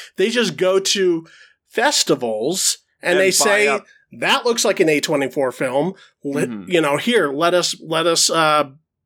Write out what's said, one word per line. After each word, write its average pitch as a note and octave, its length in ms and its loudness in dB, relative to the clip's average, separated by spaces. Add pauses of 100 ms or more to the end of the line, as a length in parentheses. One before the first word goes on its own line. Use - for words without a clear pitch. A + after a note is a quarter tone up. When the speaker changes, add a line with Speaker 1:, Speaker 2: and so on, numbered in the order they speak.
(160)
Speaker 1:
They F#3+ 140 0
just A3 260 -2
go F#3 220 2
to F3+ 480 0 (560)
festivals C#3 960 -2 (240)
and F3 100 0
Speaker 2:
And F#3 80 2
Speaker 1:
they F#3+ 80 4
Speaker 2:
buy - 20 4
Speaker 1:
say, G#3 380 2
Speaker 2:
up. B2+ 180 -2 (260)
Speaker 1:
"That F3 320 -2
looks A#3 200 0
like G3 160 2
an E3 100 4
A D3+ 100 2
twenty-four C#3 520 -2
film. C#3+ 420 -2 (280)
Let, C3+ 260 -4
Speaker 2:
Mm-hmm. G#2 220 -10
Speaker 1:
you F3 100 2
know, C#3+ 180 0
here, G3 340 0
let E3 220 0
us, F3 260 -2
let D#3+ 260 -4
us, E3 240 2
uh, D3+ 400 2 (360)